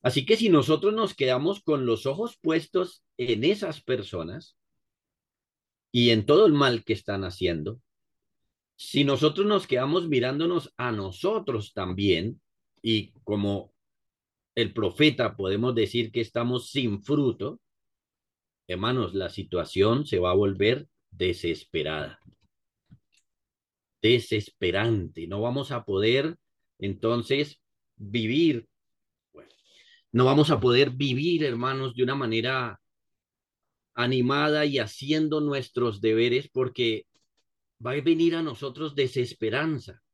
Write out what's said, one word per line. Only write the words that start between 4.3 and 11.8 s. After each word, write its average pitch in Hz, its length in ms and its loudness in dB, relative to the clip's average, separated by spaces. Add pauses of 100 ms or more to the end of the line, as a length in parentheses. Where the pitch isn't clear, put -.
y 120 180 4
en 110 160 4
todo 175 200 8
el 160 60 6
mal 131 320 2
que 110 100 0
están 98 300 -6
haciendo, 92 560 -4 (960)
si - 280 0
nosotros 151 420 2
nos 208 220 0
quedamos 151 400 0
mirándonos 147 680 -2
a 123 140 -4
nosotros 110 840 -4
también, 95 680 0 (400)